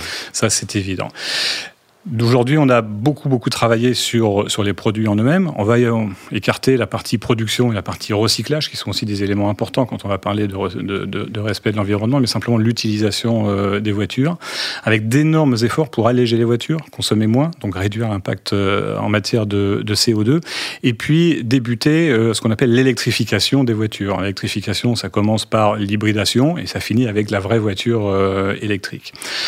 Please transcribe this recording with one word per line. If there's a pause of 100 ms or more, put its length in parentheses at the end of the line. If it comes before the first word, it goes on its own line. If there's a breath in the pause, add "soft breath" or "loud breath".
(320 loud breath)
Ça,
c'est
évident. (1120 loud breath)
Aujourd'hui,
on
a
beaucoup,
beaucoup
travaillé
sur,
sur
les
produits
en
eux-mêmes.
On
va,
euh, (260 loud breath)
écarter
la
partie
production
et
la
partie
recyclage,
qui
sont
aussi
des
éléments
importants
quand
on
va
parler
de
re-,
de,
de,
de
respect
de
l'environnement,
mais
simplement
l'utilisation,
euh,
des
voitures, (460 loud breath)
avec
d'énormes
efforts
pour
alléger
les
voitures, (100)
consommer
moins, (100)
donc
réduire
l'impact,
euh,
en
matière
de,
de
C
O
deux, (420 loud breath)
et
puis
débuter,
euh,
ce
qu'on
appelle
l'électrification
des
voitures.
L'électrification,
ça
commence
par
l'hybridation
et
ça
finit
avec
la
vraie
voiture,
euh,
électrique. (340 loud breath)